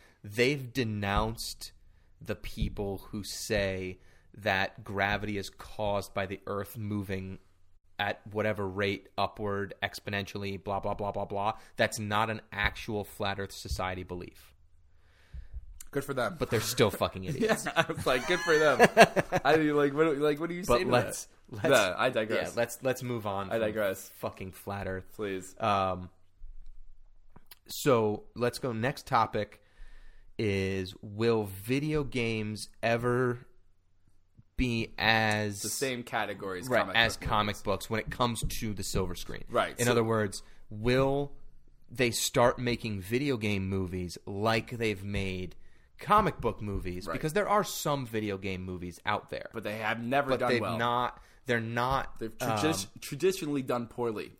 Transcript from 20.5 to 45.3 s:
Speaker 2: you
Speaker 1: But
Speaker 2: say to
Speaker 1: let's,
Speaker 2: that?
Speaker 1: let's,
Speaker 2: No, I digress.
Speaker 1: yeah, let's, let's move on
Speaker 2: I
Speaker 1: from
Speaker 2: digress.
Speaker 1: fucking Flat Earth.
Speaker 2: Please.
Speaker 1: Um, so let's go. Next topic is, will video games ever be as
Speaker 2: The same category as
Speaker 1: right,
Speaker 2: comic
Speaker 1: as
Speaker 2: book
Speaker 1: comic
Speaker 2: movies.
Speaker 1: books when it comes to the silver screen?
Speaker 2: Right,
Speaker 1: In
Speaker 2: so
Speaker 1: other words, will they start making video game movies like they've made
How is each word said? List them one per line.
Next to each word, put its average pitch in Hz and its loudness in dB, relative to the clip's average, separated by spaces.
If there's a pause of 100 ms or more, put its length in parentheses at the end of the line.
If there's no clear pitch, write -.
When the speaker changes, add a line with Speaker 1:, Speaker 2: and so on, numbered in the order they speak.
Speaker 2:
you 180 -8
Speaker 1:
But 120 4
Speaker 2:
say 185 0
to - 0
Speaker 1:
let's, 107 2 (240)
Speaker 2:
that? 104 -8
Speaker 1:
let's, - 4
Speaker 2:
No, 104 6
I 120 4
digress. 107 0
Speaker 1:
yeah, 92 -10
let's, 117 0
let's 131 0
move 120 -4
on 98 -2
Speaker 2:
I 101 -4
Speaker 1:
from 113 2
Speaker 2:
digress. 104 0
Speaker 1:
fucking 98 -8
Flat 98 -8
Earth. 95 -6 (100)
Speaker 2:
Please. 95 -6
Speaker 1:
Um, 95 0 (1600)
so 113 2 (120)
let's 120 -2
go. 131 -4
Next 117 -4
topic 110 2 (760)
is, 98 0
will 110 2
video 135 -2
games 113 -2 (120)
ever 120 2 (1160)
be 117 0
as 107 4
Speaker 2:
The 110 -4
same 123 -2
category 101 -4
as 127 -8
Speaker 1:
right, 113 6
Speaker 2:
comic 95 -2
Speaker 1:
as 113 4
Speaker 2:
book - -6
Speaker 1:
comic 107 4 (100)
Speaker 2:
movies. - -12
Speaker 1:
books - -2
when 110 0
it - -6
comes 117 0 (180)
to 107 -2
the 98 -6
silver 92 -2
screen? - -8
Speaker 2:
Right, 101 0
Speaker 1:
In 120 4
Speaker 2:
so 123 6
Speaker 1:
other 117 4
words, 110 0 (280)
will 135 2 (600)
they 123 4
start - 4
making 117 -2
video 123 0
game 104 0
movies 92 -2
like 113 0
they've 110 -2
made 95 -4 (440)